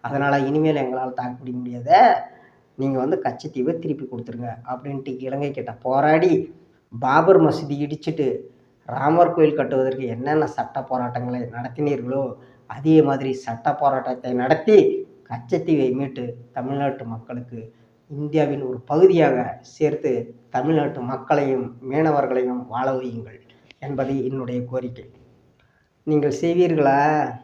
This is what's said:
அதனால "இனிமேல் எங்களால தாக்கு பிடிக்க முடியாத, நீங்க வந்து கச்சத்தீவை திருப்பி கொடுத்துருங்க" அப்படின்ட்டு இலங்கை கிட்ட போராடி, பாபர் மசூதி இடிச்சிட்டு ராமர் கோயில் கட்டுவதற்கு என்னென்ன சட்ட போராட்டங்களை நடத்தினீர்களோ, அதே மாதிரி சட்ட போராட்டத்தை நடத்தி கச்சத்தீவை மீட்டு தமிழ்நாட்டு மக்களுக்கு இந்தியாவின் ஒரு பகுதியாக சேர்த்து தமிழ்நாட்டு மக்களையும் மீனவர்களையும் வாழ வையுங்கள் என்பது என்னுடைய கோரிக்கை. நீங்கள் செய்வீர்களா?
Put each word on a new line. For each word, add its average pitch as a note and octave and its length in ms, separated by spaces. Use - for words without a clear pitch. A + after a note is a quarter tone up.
அதனால C#3 380
"இனிமேல் D3+ 360
எங்களால C3 380
தாக்கு B2+ 240
பிடிக்க B2 220
முடியாத, B2 640
நீங்க C3+ 240
வந்து D#3+ 240
கச்சத்தீவை C3 560
திருப்பி C#3 320
கொடுத்துருங்க" A#2 380
அப்படின்ட்டு C3 500
இலங்கை C#3 320
கிட்ட A#2+ 200
போராடி, D3+ 840
பாபர் D#3+ 400
மசூதி C#3+ 380
இடிச்சிட்டு D3 580
ராமர் D3+ 480
கோயில் D3+ 220
கட்டுவதற்கு C3 500
என்னென்ன C3+ 400
சட்ட C3 380
போராட்டங்களை B2 580
நடத்தினீர்களோ, B2+ 920
அதே D#3 340
மாதிரி C3+ 320
சட்ட B2+ 420
போராட்டத்தை C3 580
நடத்தி D3+ 760
கச்சத்தீவை C3+ 640
மீட்டு C3 440
தமிழ்நாட்டு C3+ 540
மக்களுக்கு A#2 680
இந்தியாவின் C#3+ 540
ஒரு B2+ 160
பகுதியாக D3+ 840
சேர்த்து C3+ 760
தமிழ்நாட்டு C#3 520
மக்களையும் C3 760
மீனவர்களையும் B2+ 800
வாழ B2+ 240
வையுங்கள் A#2 480
என்பது C3+ 460
என்னுடைய B2 400
கோரிக்கை. B2 460
நீங்கள் D3 380
செய்வீர்களா? D3+ 920